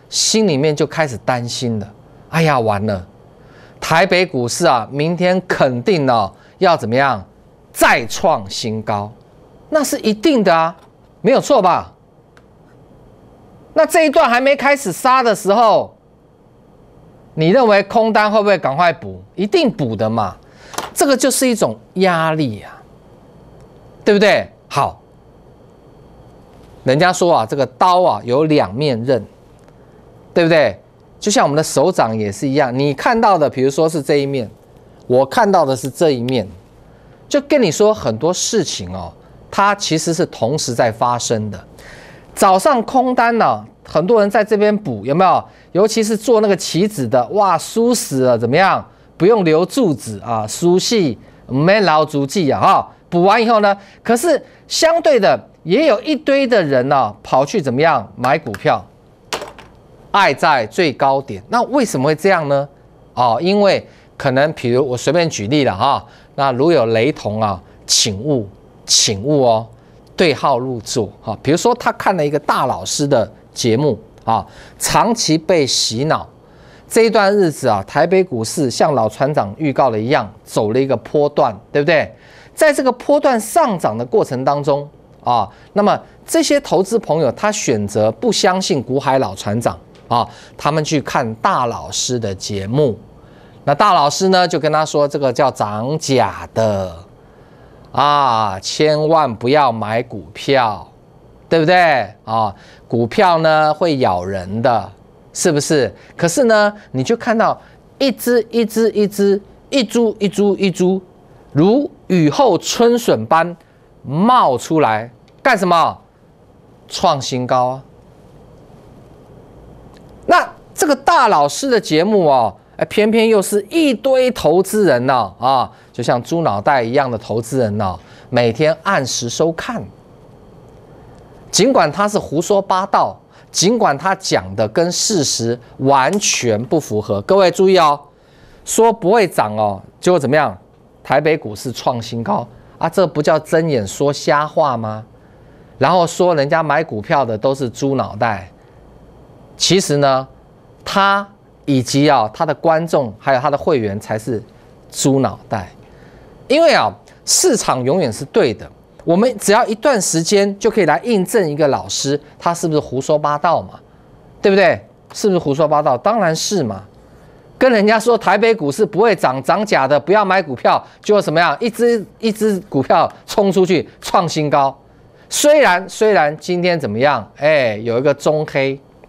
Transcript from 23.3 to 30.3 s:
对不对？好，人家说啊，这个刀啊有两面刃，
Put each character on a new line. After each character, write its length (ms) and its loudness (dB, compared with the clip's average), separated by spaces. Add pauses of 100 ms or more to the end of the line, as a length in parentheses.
对 120 2
不 40 2
对？ 300 2 (200)
好， 300 -4 (1900)
人 140 2
家 140 2
说 240 2
啊， 80 2
这 100 -8
个 120 0
刀 360 2
啊 220 0
有 220 0
两 280 0
面 300 -2
刃， 180 0 (1080)